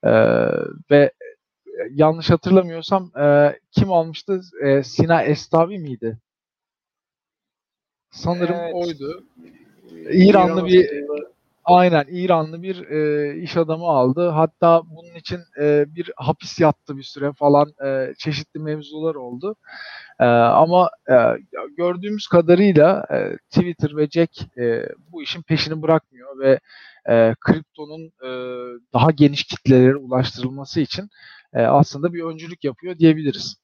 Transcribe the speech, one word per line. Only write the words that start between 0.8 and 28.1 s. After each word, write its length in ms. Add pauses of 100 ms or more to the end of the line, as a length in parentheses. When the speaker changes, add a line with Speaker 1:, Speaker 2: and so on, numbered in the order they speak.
Speaker 1:
ve 200 (760)
yanlış 400
hatırlamıyorsam, 880
e, 400 (120)
kim 200
almıştı? 500 (220)
E, 200
Sina 400
Estavi 560
miydi? 380 (1900)
Sanırım 440
Speaker 2:
Evet. 200
Speaker 1:
oydu. 480 (680)
Speaker 2:
İran 560
Speaker 1:
İranlı 180
bir 200
Speaker 2:
asıllı. 520 (320)
Speaker 1:
Aynen, 400
İranlı 540
bir, 260
e, 520
iş 160
adamı 280
aldı. 440
Hatta 560
bunun 300
için, 240 (200)
e, 260 (100)
bir 200
hapis 440
yattı 380
bir 60
süre 300
falan, 400 (120)
e, 320
çeşitli 420
mevzular 560
oldu. 400 (640)
E, 60
ama, 640 (200)
e, 40 (640)
gördüğümüz 500
kadarıyla, 840
e, 260
Twitter 600
ve 100
Jack, 500
e, 320 (220)
bu 120
işin 180
peşini 400
bırakmıyor 580
ve, 200 (500)
e, 300
kriptonun, 680
e, 240 (640)